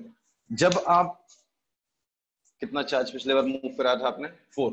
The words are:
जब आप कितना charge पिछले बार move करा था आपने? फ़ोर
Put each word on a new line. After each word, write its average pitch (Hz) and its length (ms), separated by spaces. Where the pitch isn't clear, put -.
जब 170 260
आप 175 400
कितना 135 240
charge 131 280
पिछले 131 220
बार 135 100
move 131 340
करा 127 180
था 127 120
आपने? 131 200
फ़ोर - 460